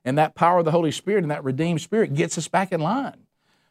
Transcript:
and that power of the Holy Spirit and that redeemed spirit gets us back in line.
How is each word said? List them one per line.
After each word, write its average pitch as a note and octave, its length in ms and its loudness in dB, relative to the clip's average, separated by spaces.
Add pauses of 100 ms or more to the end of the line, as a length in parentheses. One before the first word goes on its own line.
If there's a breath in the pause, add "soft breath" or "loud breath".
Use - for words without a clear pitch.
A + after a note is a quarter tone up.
and C3 120 -2
that D3+ 180 2
power F3 240 4
of E3+ 60 2
the D#3 60 0
Holy E3 200 2
Spirit G3 320 -2
and D3 80 -2
that D3 120 -6
redeemed D3+ 380 -2
spirit G#3 320 0
gets E3 240 -2
us D#3+ 100 -6
back F#3+ 240 -2
in E3+ 80 -2
line. G#3+ 460 -4 (460)